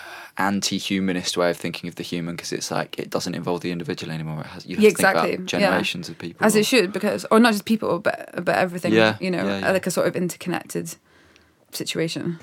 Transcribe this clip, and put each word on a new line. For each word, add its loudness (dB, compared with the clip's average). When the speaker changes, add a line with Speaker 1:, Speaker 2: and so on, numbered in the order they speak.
Speaker 1:
anti-humanist 0
way 4
of -2
thinking -8
of -10
the -8
human, -6
'cause -10
it's -4
like, -4
it -6
doesn't -4
involve -2
the -4
individual -6
anymore. -6
It -12
has, -16
you -8
have 4
Speaker 2:
Yeah, 10
Speaker 1:
to 4
think 4
about 4
Speaker 2:
exactly. -2
Yeah. 4
Speaker 1:
generations -2
of -14
people. -6
Speaker 2:
As 4
it 6
should, 4
because, -2
or 8
not 8
just -4
people, 0
but, -4
but 2
everything, 0
Speaker 1:
Yeah, 6
Speaker 2:
you -2
know, 0
Speaker 1:
yeah, -2
yeah. 2
Speaker 2:
like, 0
a -2
sort 0
of -2
interconnected -4
situation. -4